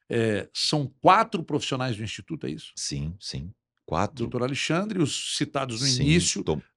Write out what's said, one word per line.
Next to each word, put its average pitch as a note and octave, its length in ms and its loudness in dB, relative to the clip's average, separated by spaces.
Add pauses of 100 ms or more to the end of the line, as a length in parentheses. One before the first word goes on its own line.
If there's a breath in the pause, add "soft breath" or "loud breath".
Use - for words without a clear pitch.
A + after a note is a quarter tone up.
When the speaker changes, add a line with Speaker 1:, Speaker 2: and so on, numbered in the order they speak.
Speaker 1:
É, A2 440 0
são - 460 0
quatro G3 420 6
profissionais B2+ 540 -2
do G#2 80 -6
Instituto, F#2+ 420 -8
é B1+ 40 -4
isso? - 260 -10
Speaker 2:
Sim, D2+ 460 -6
sim. D#2 320 -10 (320)
Quatro. G2 320 -2
Speaker 1:
Doutor A#2 260 -2
Alexandre, E3+ 580 0
os - 360 -2
citados C3+ 420 -4
no C#3 80 0
Speaker 2:
Sim, B2+ 160 2
Speaker 1:
início, E3 400 4
Speaker 2:
tô D#2 180 0 (160)